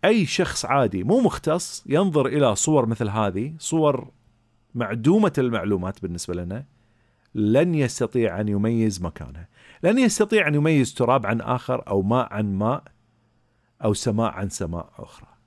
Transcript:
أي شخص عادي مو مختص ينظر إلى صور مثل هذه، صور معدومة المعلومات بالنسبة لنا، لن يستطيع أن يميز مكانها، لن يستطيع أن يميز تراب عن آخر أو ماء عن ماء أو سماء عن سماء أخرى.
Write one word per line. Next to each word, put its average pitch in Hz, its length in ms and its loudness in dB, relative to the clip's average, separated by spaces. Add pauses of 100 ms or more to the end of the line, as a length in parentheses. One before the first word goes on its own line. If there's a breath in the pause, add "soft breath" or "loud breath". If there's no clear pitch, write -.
أي 208 200 4
شخص - 400 -2
عادي 104 380 0
مو 185 180 4
مختص - 640 -2
ينظر 151 400 2
إلى 131 300 2
صور 143 300 2
مثل 110 240 -2
هذه، 107 500 -2
صور 147 520 0 (640)
معدومة 120 640 2
المعلومات 101 640 -2
بالنسبة 87 320 -6
لنا، 90 320 -8 (680)
لن 127 400 2
يستطيع 117 640 -2
أن 107 60 -2
يميز 107 540 0
مكانها، 80 460 -12 (360 soft breath)
لن 196 140 4
يستطيع 214 500 2
أن 147 80 0
يميز 147 380 2
تراب 123 320 2
عن 113 160 -2
آخر 123 460 -4
أو 98 140 0
ماء 117 320 0
عن 104 220 -2
ماء 110 280 -2 (1000)
أو 107 100 2
سماء 110 380 -2
عن 98 180 -8
سماء 85 480 -8
أخرى. - 300 -18 (180)